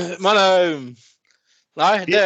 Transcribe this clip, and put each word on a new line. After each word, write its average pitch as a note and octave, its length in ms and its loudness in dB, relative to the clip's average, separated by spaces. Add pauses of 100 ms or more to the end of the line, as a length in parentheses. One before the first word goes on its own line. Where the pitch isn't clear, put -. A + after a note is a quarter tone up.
(160)
Men, F#3+ 200 0
eh, F3+ 460 2 (960)
nei, F3 240 2
det, F#3 240 0